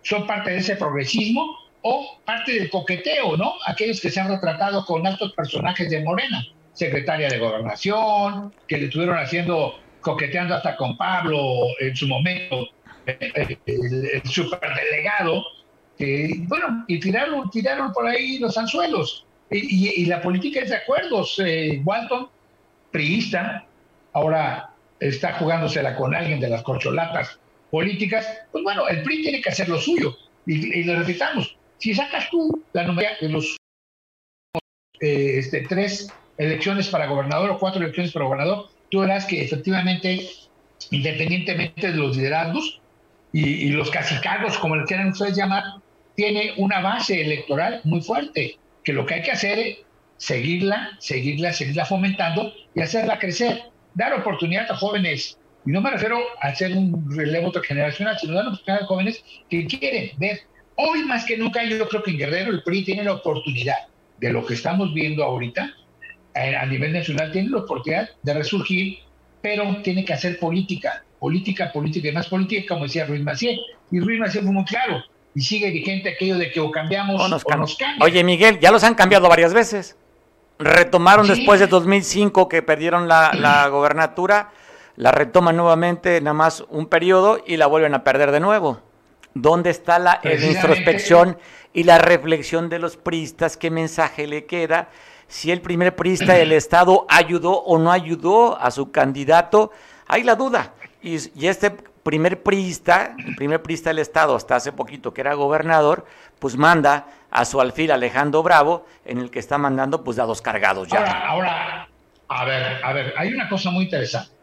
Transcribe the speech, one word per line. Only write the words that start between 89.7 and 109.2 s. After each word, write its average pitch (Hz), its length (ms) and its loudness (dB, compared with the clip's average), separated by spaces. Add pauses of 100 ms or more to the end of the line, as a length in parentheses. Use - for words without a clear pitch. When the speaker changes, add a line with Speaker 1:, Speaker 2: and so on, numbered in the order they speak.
Speaker 2:
está 170 280 2
la, 180 180 6
eh, - 60 -8
Speaker 1:
Precisamente. 160 360 2
Speaker 2:
introspección 175 800 6 (340)
y 170 120 0
la 170 120 10
reflexión 165 720 4
de 170 100 -4
los 170 200 -6
priistas? 165 580 -2
¿Qué 165 140 -4
mensaje 160 560 -2
le 151 180 -6
queda? 165 460 -2 (360)
Si - 240 -6
el 180 120 0
primer 180 340 0
priista 180 380 4
del 160 180 6
<clears throat> 156 80 6
Estado 180 480 6
ayudó 170 540 4
o 170 160 4
no 165 120 4
ayudó 175 720 4
a 208 100 2
su - 220 -6
candidato, 156 800 4 (340)
hay - 180 2
la 240 100 6
duda. 233 400 -2 (280)
Y, 165 140 -6 (180)
y 143 120 -4
este 202 240 2
primer 165 720 -2
priista, 196 760 0 (100)
el - 100 -8
primer 156 260 -2
priista 160 260 -6
del 156 120 -2
Estado 151 360 2
hasta 123 200 0
hace 139 160 -2
poquito 131 420 -10
que 135 80 -8
era 143 100 0
gobernador, 156 720 2 (340)
pues 123 180 -4
manda 147 500 4 (240)
a 120 160 0
su 135 140 0
alfil 139 300 0
Alejandro 139 520 2
Bravo, 165 440 4 (200)
en 123 120 -6
el 123 120 -8